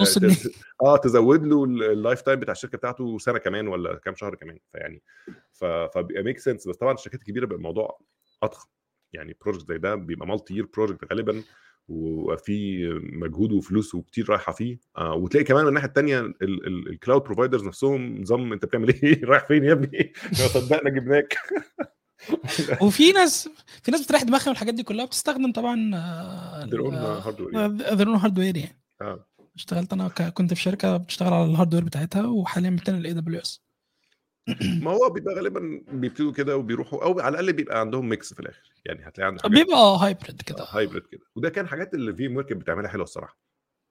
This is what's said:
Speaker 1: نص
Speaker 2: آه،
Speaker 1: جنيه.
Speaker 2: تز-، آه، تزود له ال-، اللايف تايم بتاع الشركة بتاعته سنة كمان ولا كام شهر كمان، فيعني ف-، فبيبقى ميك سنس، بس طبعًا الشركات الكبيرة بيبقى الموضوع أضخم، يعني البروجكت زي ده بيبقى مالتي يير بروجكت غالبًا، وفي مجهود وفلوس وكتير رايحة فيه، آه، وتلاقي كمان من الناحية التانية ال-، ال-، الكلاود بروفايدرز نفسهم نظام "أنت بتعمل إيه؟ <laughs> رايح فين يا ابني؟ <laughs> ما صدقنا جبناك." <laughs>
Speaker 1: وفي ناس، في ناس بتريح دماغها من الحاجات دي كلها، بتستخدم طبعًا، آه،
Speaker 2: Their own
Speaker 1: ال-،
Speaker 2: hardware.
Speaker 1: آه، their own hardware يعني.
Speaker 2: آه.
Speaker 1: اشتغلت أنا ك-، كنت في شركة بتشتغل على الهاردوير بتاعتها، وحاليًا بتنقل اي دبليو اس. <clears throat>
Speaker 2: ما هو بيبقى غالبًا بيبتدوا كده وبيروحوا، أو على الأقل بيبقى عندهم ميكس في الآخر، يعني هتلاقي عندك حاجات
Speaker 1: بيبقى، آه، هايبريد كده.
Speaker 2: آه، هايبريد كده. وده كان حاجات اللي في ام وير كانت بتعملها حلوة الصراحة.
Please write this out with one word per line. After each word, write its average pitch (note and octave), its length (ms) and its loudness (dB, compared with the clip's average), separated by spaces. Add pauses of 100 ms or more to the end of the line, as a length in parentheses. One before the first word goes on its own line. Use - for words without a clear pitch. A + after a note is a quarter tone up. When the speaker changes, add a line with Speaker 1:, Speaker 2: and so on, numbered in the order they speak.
Speaker 1:
نص G3 160 6
Speaker 2:
آه، G3+ 40 4
Speaker 1:
جنيه. F#3 140 8
Speaker 2:
تز-، B2+ 160 -2 (320)
آه، C#3+ 140 8
تزود C3 500 6
له D3 180 4
ال-، B2 180 -2
اللايف G#2+ 380 2
تايم C3+ 200 0
بتاع A#2 120 -4
الشركة A#2+ 260 -8
بتاعته A#2+ 400 -6
سنة A#2+ 200 0
كمان G#2 300 -2
ولا F2+ 260 -4
كام F#2 200 -10
شهر G2 200 -10
كمان، E2 240 -18 (140)
فيعني D#2 300 -12 (500)
ف-، - 120 -10 (300)
فبيبقى F2+ 280 -4
ميك B2+ 160 -4
سنس، A2+ 300 -4
بس F2+ 80 -8
طبعًا C3 180 0
الشركات - 260 -14
الكبيرة A#2 240 -6
بيبقى G2+ 120 -8
الموضوع F2 420 -6 (440)
أضخم، - 260 -8 (440)
يعني D#2 200 -14
البروجكت F#2 360 -6
زي E2+ 100 -6
ده F#2+ 160 -2
بيبقى E2+ 340 -8
مالتي G2+ 260 -6
يير G2+ 200 -4
بروجكت G#2 380 -2
غالبًا، G#2+ 300 -4 (460)
وفي E2 1000 -4 (140)
مجهود E2+ 500 -4
وفلوس G#2 420 0
وكتير G2 360 -6
رايحة F#2+ 220 0
فيه، A#2+ 260 -6 (200)
آه، E2 160 -2
وتلاقي F2+ 300 2
كمان C#3 180 6
من D3+ 60 4
الناحية C#3 200 0
التانية C#3 320 2
ال-، A2 220 -8
ال-، F#2 460 -6
الكلاود C3+ 340 2
بروفايدرز B2 420 0
نفسهم B2 560 -2
نظام A#2 320 0
"أنت G#2 120 -6
بتعمل A2+ 240 0 (140)
إيه؟ D3+ 220 4
<laughs> - 0 -
رايح B2+ 220 4
فين D3+ 180 4
يا D3 80 6
ابني؟ C#3 400 0 (100)
<laughs> - 180 -2
ما C3 80 4
صدقنا C#3 420 2
جبناك." C#3 440 2 (840)
<laughs> - 640 -2
Speaker 1:
وفي D4 300 8
ناس، F4+ 360 4 (340)
في - 80 -2
ناس D4 140 0
بتريح D4 180 4
دماغها C4 240 2
من C#4 60 0
الحاجات A3+ 220 -4
دي A#3 80 -6
كلها، G#3+ 220 -6
بتستخدم C4 480 -2
طبعًا، A3+ 420 -2
آه، E3+ 720 -10
Speaker 2:
Their A#2 140 -2
own C3+ 140 -2
Speaker 1:
ال-، G#2+ 300 -4
Speaker 2:
hardware. G2+ 320 -6
Speaker 1:
آه، G#3+ 400 0
their G3+ 100 4 (120)
own F3+ 40 2
hardware G3 160 2 (180)
يعني. - 260 -10 (200)
Speaker 2:
آه. G2+ 240 -10 (300)
Speaker 1:
اشتغلت F3 360 -4
أنا F#3 160 -2
ك-، - 140 -4 (100)
كنت F3 220 0
في E3+ 60 -6
شركة F#3+ 360 0
بتشتغل F3+ 360 -2
على E3+ 180 4
الهاردوير E3+ 340 2
بتاعتها، E3+ 420 -2
وحاليًا F#3 440 -2
بتنقل F3 360 -2
اي E3 80 -6
دبليو E3 260 -4
اس. - 260 -12 (800)
<clears throat> F3+ 360 -2
Speaker 2:
ما D#3+ 80 -2
هو A#3+ 200 4
بيبقى G3 240 -6
غالبًا F3+ 480 -6 (100)
بيبتدوا C3+ 400 -2
كده C#3 240 -2
وبيروحوا، B2 480 -4
أو F3+ 160 2
على B2+ 80 0
الأقل E3+ 240 0
بيبقى C#3+ 280 -2
عندهم A#2 280 -2
ميكس - 260 -4
في D2 60 -18
الآخر، - 320 -16 (120)
يعني D#2 240 -12
هتلاقي F#2+ 200 -4
عندك F#2 140 -6
حاجات G#3+ 160 8
Speaker 1:
بيبقى، E4+ 180 6
آه، G3+ 280 8
هايبريد - 380 -4
كده. - 200 -12
Speaker 2:
آه، - 160 -8
هايبريد F#2 280 -2
كده. - 140 -20 (140)
وده C3 160 -2
كان F#3 180 -6
حاجات E3+ 260 -8
اللي A#2 200 -4
في B2+ 120 -6
ام B2 100 -4
وير C3+ 100 -4
كانت G#2 140 -6
بتعملها F#2 300 -4
حلوة F#2+ 140 -4
الصراحة. - 340 -16 (520)